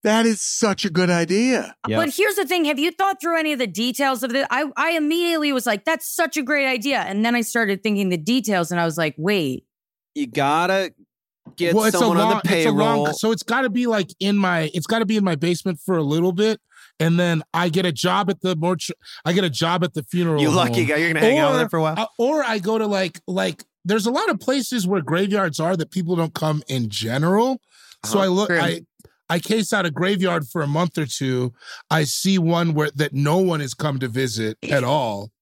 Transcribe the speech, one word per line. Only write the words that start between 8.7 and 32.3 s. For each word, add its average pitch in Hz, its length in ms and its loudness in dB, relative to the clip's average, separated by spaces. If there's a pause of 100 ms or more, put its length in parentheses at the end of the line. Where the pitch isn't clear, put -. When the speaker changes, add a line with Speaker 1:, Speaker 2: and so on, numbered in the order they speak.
Speaker 3:
and 175 100 -2
I 170 40 2
was 160 140 -2
like, 156 200 -2
"Wait." 156 460 -2 (500)
Speaker 2:
You 143 140 -2
gotta 160 680 0 (640)
get 170 180 0
Speaker 4:
Well, 214 120 4
it's 214 100 2
a - 20 4
Speaker 2:
someone 196 200 4
on 220 120 4
Speaker 4:
long, 226 140 2
Speaker 2:
the 175 120 2
Speaker 4:
it's 160 100 4
a 151 40 4
long, - 280 4
Speaker 2:
payroll. 147 160 0
Speaker 4:
so 220 180 0
it's 220 100 -2
gotta 254 280 0
be, 247 160 0
like, 214 240 0 (100)
in 202 160 0
my, 180 380 0
it's 175 120 -4
gotta 226 200 0
be 220 100 2
in 202 80 2
my 180 120 2
basement 170 440 -2
for 185 160 -2
a 160 60 0
little 165 300 2
bit. 214 280 0 (400)
And 165 180 2
then 170 240 2 (100)
I 175 180 0
get 180 160 0
a 175 60 0
job 180 380 0
at 190 100 -4
the 185 160 0
mortu-, 170 360 -4 (320)
I 165 80 0
get 190 120 2
a 175 60 0
job 165 320 0
at 180 120 -2
the 156 100 -4
funeral 170 360 0
Speaker 2:
You 151 100 4
lucky 120 300 2
Speaker 4:
home. 117 60 2
Speaker 2:
guy. 147 120 2
You're 165 140 2
gonna 160 140 0
hang 262 120 6
out 294 160 4
Speaker 4:
Or, - 20 2
Speaker 2:
there 247 120 0
for 165 100 -2
a 160 40 2
while. 156 160 0
Speaker 4:
uh, 220 80 -2 (120)
or 285 260 2
I 226 160 -2
go 220 180 0
to, 220 80 0
like, 190 400 -2
like, 185 380 -2 (200)
there's 202 220 0
a 233 60 2
lot 381 180 0
of 233 80 0
places 247 480 -2
where 185 160 0
graveyards 185 560 0
are 160 180 0
that 156 140 -4
people 180 260 -2
don't 165 180 -2
come 156 340 -2
in 127 220 -2
general. 165 680 0 (440)
So 214 140 0
Speaker 2:
Uh-huh. 196 60 4
Speaker 4:
I 190 40 2
look, 190 220 0
Speaker 3:
True. 170 100 0
Speaker 4:
I, 170 200 -2 (480)
I 170 120 0
case 220 320 -2
out 202 120 0
a 175 60 0
graveyard 175 560 0
for 170 160 -4
a 143 60 -2
month 160 280 0
or 156 100 -2
two. 123 460 -2 (380)
I 156 140 2
see 190 340 0